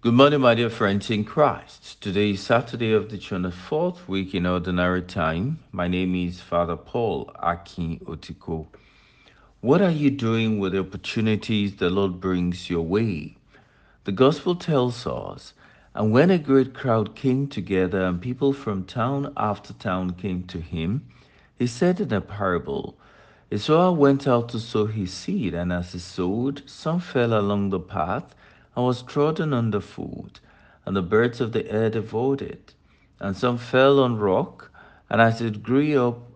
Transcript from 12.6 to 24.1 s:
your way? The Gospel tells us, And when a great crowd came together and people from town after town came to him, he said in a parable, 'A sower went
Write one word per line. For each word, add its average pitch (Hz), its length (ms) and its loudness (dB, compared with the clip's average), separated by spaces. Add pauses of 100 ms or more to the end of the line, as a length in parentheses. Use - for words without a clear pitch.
your 87 100 0
way? 90 560 -2 (680)
The 104 80 -4
Gospel 147 420 4
tells 127 520 -2
us, - 460 -10 (420)
And 110 180 0
when 147 180 6
a 185 80 4
great 135 340 2
crowd 113 420 0
came 135 320 0
together 92 540 -2
and 90 220 -2
people 131 320 0
from 101 300 -6
town 139 520 -4
after 107 380 -4
town 92 380 -4
came 90 320 -6
to 85 180 -10
him, 85 420 -4 (540)
he 123 80 0
said 180 340 0
in 160 100 -4
a 98 120 0
parable, 90 760 -4 (520)
'A 107 80 -2
sower 165 340 4
went 139 340 6